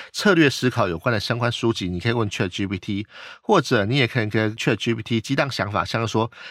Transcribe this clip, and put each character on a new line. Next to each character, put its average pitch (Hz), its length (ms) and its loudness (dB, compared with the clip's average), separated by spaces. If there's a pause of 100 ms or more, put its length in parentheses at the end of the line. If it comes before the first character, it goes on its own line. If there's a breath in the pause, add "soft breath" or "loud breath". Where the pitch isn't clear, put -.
(100)
策 202 240 2
略 156 160 6
思 - 180 0
考 113 200 2
有 82 100 -4
关 123 140 -2
的 104 80 0
相 120 180 -2
关 120 140 0
书 117 200 0
籍， 95 160 -4
你 90 120 -4
可 117 80 -2
以 117 40 2
问 113 160 0
Chat 98 200 -2
G 98 180 -4
P 98 100 -4
T， 101 300 -6 (360 loud breath)
或 202 180 4
者 117 240 2
你 117 120 0
也 127 120 4
可 127 120 -2
以 107 60 0
跟 107 300 0
Chat 123 180 0
G 117 180 0
P 113 120 -4
T 113 160 0
激 139 160 -2
荡 147 120 2
想 101 220 -4
法， 90 140 0
像 117 200 -2
是 107 60 -4
说 113 180 0 (220 loud breath)